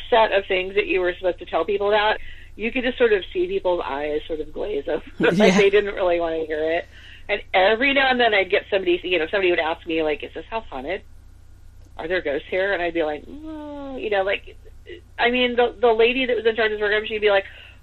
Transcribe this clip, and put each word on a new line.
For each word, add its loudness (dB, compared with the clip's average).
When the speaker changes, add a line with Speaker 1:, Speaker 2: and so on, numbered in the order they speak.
Speaker 1:
set 6
of 2
things -2
that 0
you 0
were 0
supposed -2
to -12
tell -2
people 0
about. 2
You -4
could -4
just -4
sort 4
of 2
see 0
people's -2
eyes -4
sort -6
of -10
glaze -6
over. -4
<laughs> -14
Like, 4
Speaker 2:
Yeah. 6
Speaker 1:
they 6
didn't 2
really 2
want -2
to -6
hear -2
it. -2
And -2
every 4
now 4
and 2
then 4
I'd 0
get 2
somebody, 2
you 0
know, 0
somebody 2
would 2
ask -4
me, -2
like, -2
"Is -12
this -12
house -8
haunted? -8
Are -8
there 0
ghosts -4
here?" 0
And -2
I'd -2
be 0
like, -4
"Mm," -12
you -6
know, 2
like, -6
I 2
mean, 0
the, 2
the 6
lady 4
that 0
was -2
in 2
charge 0
of -4
the -2
program, 0
she'd -6
be 4
like, 4